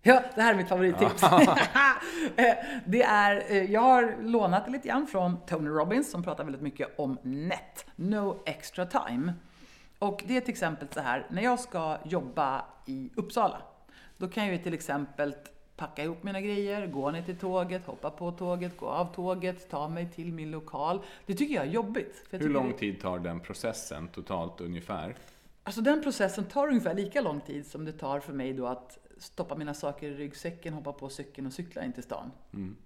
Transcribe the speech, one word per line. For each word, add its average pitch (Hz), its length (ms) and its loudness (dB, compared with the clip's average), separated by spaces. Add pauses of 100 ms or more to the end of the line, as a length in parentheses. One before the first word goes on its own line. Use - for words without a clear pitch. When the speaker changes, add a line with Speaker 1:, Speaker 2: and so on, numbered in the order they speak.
Speaker 1:
Ja, 247 200 10 (120)
det 220 80 2
här 226 100 8
är 202 40 6
mitt 185 120 0
favorittips. 185 540 4
Speaker 2:
Ja. 262 400 10
Speaker 1:
<laughs> - 60 2 (680)
Eh, 233 180 8 (320)
det 220 160 4
är, 202 460 4
eh, 196 240 4
jag 214 80 6
har 240 420 8
lånat 214 420 4
det 240 60 -6
lite 269 180 -4
grann 285 180 2
från 180 300 0 (100)
Tony 156 240 -2
Robbins 180 400 2
som 175 120 -4
pratar 151 220 -4
väldigt 139 180 -8
mycket - 360 -6
om 135 240 -2
net, 147 640 -6 (100)
No 202 500 -2
Extra 175 400 -6
Time. 156 480 -2 (640)
Och 202 280 -2
det 254 100 0
är 254 40 4
till 247 100 -4
exempel 156 400 -2
så - 100 -6
här, 127 300 -2
när 180 120 -2
jag 247 180 2
ska 160 440 -4
jobba 135 600 -2 (220)
i 131 300 -8
Uppsala, - 460 0 (540)
då 185 120 -6
kan 208 180 -2
jag 190 100 0
ju 175 60 -6
till 175 120 -4
exempel 143 600 -4 (420)
packa 147 280 -8
ihop 165 180 -6
mina 196 180 -6
grejer, 202 460 -2
gå 139 240 -2
ner 165 120 -6
till 175 160 -8
tåget, 185 480 -2
hoppa - 240 -8
på 175 220 -8
tåget, 180 440 -4
gå - 100 -10
av 170 280 -4
tåget, 180 560 -6
ta 147 180 -6
mig 170 240 -6
till 170 200 -10
min 156 180 -8
lokal. 156 520 -4 (240)
Det 196 80 -4
tycker 294 200 -2
jag 147 120 -2
är 151 40 -4
jobbigt. 214 460 -4
För - 80 -20 (120)
jag - 40 -8
Speaker 2:
Hur 151 80 0
Speaker 1:
tycker 139 120 2
Speaker 2:
lång 127 120 0
Speaker 1:
det - 60 -6
Speaker 2:
tid 101 220 -2
tar 90 180 -2
den 85 220 -6
processen 85 680 -8
totalt 87 520 -8
ungefär? 87 560 -8 (480)
Speaker 1:
Alltså 202 160 -8
den 294 220 4
processen 202 420 0
tar 285 240 0
ungefär 214 260 2
lika 202 260 0
lång 151 200 -2
tid 143 260 -10
som 156 180 -10
det 156 80 -8
tar 143 280 -4
för 170 120 -12
mig 131 200 -4
då 127 140 -4
att - 320 -8 (200)
stoppa - 360 -8
mina 147 200 -6
saker 147 340 -6
i 143 60 -8
ryggsäcken, 160 600 -10
hoppa 147 180 -10
på 135 160 -12
cykeln 135 380 -12
och 131 60 -8
cykla - 320 -10
in - 80 -6
till 123 100 -12
stan. - 280 -10 (240)
Speaker 2:
Mm. 101 320 -10